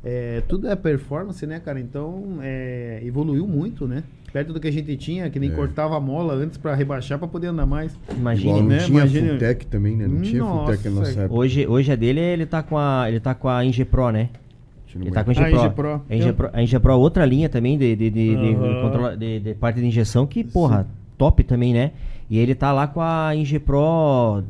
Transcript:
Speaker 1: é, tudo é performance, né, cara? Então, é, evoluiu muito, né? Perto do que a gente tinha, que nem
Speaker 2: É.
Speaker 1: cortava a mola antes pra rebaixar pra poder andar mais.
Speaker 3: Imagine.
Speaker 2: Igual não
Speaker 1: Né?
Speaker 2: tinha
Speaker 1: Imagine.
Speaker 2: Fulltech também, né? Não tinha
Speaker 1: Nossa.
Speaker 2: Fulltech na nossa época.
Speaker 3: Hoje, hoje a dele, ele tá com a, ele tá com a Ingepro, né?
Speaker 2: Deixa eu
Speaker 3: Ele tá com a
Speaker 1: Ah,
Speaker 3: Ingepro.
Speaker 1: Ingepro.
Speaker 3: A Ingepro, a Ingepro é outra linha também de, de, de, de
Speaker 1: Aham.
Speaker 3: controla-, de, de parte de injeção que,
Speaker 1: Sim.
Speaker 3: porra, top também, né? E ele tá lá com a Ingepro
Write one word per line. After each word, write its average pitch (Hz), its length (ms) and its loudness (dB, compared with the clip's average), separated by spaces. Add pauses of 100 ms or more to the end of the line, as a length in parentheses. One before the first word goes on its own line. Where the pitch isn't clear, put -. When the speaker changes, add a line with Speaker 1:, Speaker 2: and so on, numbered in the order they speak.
Speaker 1:
é, 120 420 -6
tudo 196 220 -2
é 196 80 -2
performance, 160 680 -6
né, 160 120 -10
cara? 143 220 -10
Então, 160 600 -10
é, 127 640 -8
evoluiu 143 420 -2
muito, 165 420 -4
né? 131 140 -6 (300)
Perto 147 200 -6
do 160 80 -8
que 156 80 -4
a - 40 -2
gente 151 240 -4
tinha, 165 340 -6
que 139 80 -8
nem 139 120 0
Speaker 2:
É. - 40 -4
Speaker 1:
cortava 151 420 -2
a 147 40 -2
mola 143 340 -2
antes 147 240 -4
pra 151 160 -4
rebaixar 143 440 -2
pra 170 100 -8
poder 170 180 -6
andar 165 180 0
mais. 151 320 -2 (180)
Speaker 3:
Imagine. 117 340 0
Speaker 2:
Igual 104 140 4
não 104 60 6
Speaker 1:
Né? 143 100 4
Speaker 2:
tinha 147 200 4
Speaker 1:
Imagine. 147 300 4
Speaker 2:
Fulltech 123 400 0
também, 104 280 0
né? 107 100 0
Não 147 140 0
tinha 226 220 0
Speaker 1:
Nossa. 170 240 -2
Speaker 2:
Fulltech 107 220 0
na 98 120 0
nossa 101 200 0
época. 95 200 -2
Speaker 3:
Hoje, 131 260 2
hoje 131 260 2
a 127 40 2
dele, 123 240 0
ele 170 260 -2
tá 160 160 -4
com 156 140 -4
a, 135 320 0
ele 113 120 -2
tá 127 140 -2
com 131 140 -4
a 123 160 0
Ingepro, 127 460 2
né? 110 180 0 (560)
Speaker 2:
Deixa - 140 -16
eu 92 40 -8
Speaker 3:
Ele 92 100 -4
tá 92 120 0
com 120 60 0
a - 40 4
Speaker 1:
Ah, - 20 4 (140)
Speaker 3:
Ingepro. 135 100 8
Speaker 1:
Ingepro. 139 500 0
Speaker 3:
A 110 60 -2
Ingepro, 117 360 2
a 117 100 0
Ingepro 123 300 6
é - 40 6
outra 165 280 6
linha 127 240 4
também 127 300 0
de, 120 180 2
de, 110 140 2
de, 113 260 2
de 110 180 2
Speaker 1:
Aham. 127 280 0
Speaker 3:
controla-, 120 340 0
de, 110 240 -4
de 107 140 -6
parte 117 260 -2
de 120 60 0
injeção 120 400 2
que, 233 160 -4
Speaker 1:
Sim. 120 80 -8
Speaker 3:
porra, 113 360 2 (300)
top 156 280 6
também, 123 280 2
né? 123 200 0 (360)
E 107 100 0
ele 123 160 4
tá 139 180 0
lá 139 140 2
com 143 140 -6
a 160 340 -2
Ingepro 143 1160 2